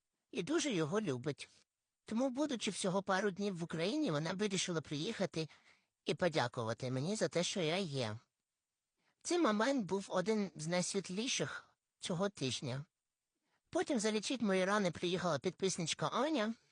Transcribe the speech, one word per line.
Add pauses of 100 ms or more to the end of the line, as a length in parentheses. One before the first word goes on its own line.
(300)
і
дуже
його
любить. (560)
Тому,
будучи
всього
пару
днів
в
Україні,
вона
вирішила
приїхати (560)
і
подякувати
мені
за
те,
що
я
є. (1040)
Цей
момент
був
один
з
найсвітліших (300)
цього
тижня. (840)
Потім
залічить
мої
рани
приїхала
підписничка
Аня. (180)